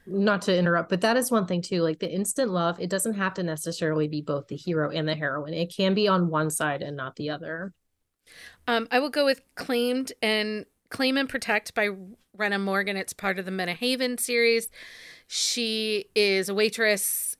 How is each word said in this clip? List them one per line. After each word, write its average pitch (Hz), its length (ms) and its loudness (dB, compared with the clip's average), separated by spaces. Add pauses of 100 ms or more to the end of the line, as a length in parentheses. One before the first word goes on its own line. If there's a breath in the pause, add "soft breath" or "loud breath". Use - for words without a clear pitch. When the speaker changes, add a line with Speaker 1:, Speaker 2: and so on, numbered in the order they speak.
Speaker 1:
not 196 360 2
to 185 140 4
interrupt, 170 320 4
but 185 140 0
that 226 160 4
is 240 120 0
one 214 160 4
thing 180 140 0
too. 175 220 -2
Like, 160 160 2
the 175 120 -4
instant 208 400 0
love, 175 300 0
it 180 80 -4
doesn't 190 260 0
have 190 200 -2
to 190 80 -4
necessarily 156 680 0
be 151 140 -4
both 147 240 -4
the 143 100 -10
hero 156 340 -2
and 156 160 -2
the 156 80 0
heroine. 147 380 -4
It 170 240 -4
can 190 160 4
be 208 160 2
on 180 220 4
one 156 180 2
side 151 320 -2
and 143 160 -8
not 135 200 -8
the 147 120 -6
other. 165 460 -8 (920 loud breath)
Speaker 2:
Um, 226 240 0
I 247 100 4
will 285 100 0
go 285 160 2
with 269 160 2 (120)
Claimed 247 580 0 (100)
and 214 420 0 (240)
Claim 262 300 0
and 269 100 0
Protect 214 460 -2
by 208 160 0 (440)
Rena 202 240 0
Morgan. 196 380 0
It's 190 160 -6
part 190 260 -4
of 190 60 -6
the 185 60 -8
Menahaven 240 680 -2
series. 233 520 2 (560 loud breath)
She 220 880 -2
is 196 340 4
a 196 60 -4
waitress 214 720 2 (120)